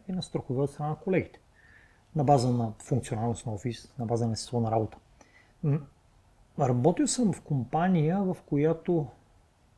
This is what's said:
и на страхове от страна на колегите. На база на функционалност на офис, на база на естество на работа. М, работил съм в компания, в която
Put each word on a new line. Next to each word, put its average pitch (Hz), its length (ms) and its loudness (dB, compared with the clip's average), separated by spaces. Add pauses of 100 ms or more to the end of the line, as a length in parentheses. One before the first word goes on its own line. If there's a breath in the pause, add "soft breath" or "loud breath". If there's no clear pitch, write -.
и 190 40 -8
на 185 120 -6
страхове 131 380 -4
от 143 100 -2
страна 151 180 -6
на 156 60 -6
колегите. - 440 -2 (760 soft breath)
На 151 80 2
база 127 280 6
на 117 280 0
функционалност 117 680 -2
на 113 80 -6
офис, - 460 -8
на 117 60 -4
база 117 220 0
на 113 60 -2
естество - 260 -4
на 110 120 0
работа. 110 260 0 (680 soft breath)
М, 151 160 2 (800)
работил 139 480 2
съм 220 260 0
в - 80 -10
компания, 160 840 0
в 185 220 -2
която 156 600 0 (720)